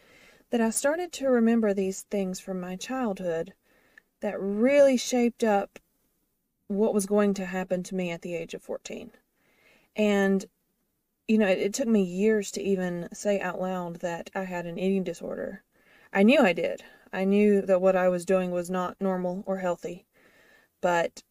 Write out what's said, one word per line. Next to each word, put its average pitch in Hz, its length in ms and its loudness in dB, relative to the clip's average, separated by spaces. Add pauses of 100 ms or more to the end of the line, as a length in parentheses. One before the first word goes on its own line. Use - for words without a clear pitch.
(500)
that 240 100 0
I 226 100 0
started 320 420 -2
to 269 160 -4
remember 226 440 4
these 190 380 -4
things 190 300 -4
from 185 200 -8
my 180 140 -10
childhood 190 760 -6 (680)
that - 200 -6
really 254 560 4
shaped 240 480 0
up 202 340 0 (880)
what 208 280 0
was 202 120 -2
going 208 280 2
to 196 100 -8
happen 185 400 -4
to 190 100 -12
me 185 160 -4
at 170 120 -8
the 175 120 -10
age 165 200 -10
of - 80 -12
fourteen. - 500 -12 (840)
And, 196 520 2 (840)
you 220 100 4
know, 214 80 4
it, 185 120 4
it 202 160 -2
took 254 120 -4
me 220 160 4
years 196 500 0
to - 100 -8
even 180 500 -2
say 202 260 -2
out 180 220 -4
loud 180 360 -2
that 170 380 -8
I 190 100 -4
had 180 220 -6
an 165 120 -6
eating 190 260 2
disorder. - 580 -8 (500)
I 196 120 6
knew 269 160 8
I 190 140 6
did. 165 280 -4 (300)
I 190 140 -2
knew 202 340 4
that 190 220 2
what 190 120 4
I 185 140 4
was 180 160 0
doing 185 260 0
was 175 200 -4
not 180 280 -4
normal 185 480 -4
or 190 120 -4
healthy, 180 480 -6 (720)
but 170 500 0